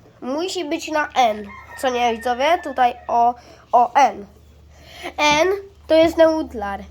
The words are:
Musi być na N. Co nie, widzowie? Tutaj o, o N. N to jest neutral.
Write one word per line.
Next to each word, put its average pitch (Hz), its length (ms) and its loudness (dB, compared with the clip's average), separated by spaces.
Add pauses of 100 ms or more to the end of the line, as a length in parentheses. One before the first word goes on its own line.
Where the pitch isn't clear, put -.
(200)
Musi 339 440 -6
być 320 240 -6
na 302 260 -4
N. 214 320 0 (340)
Co 269 80 -2
nie, 240 280 -2
widzowie? 247 460 0
Tutaj 247 320 0 (140)
o, 240 260 2 (380)
o 240 220 4
N. 208 320 2 (920)
N 302 300 2 (380)
to 311 80 2
jest 330 220 4
neutral. 302 640 0 (100)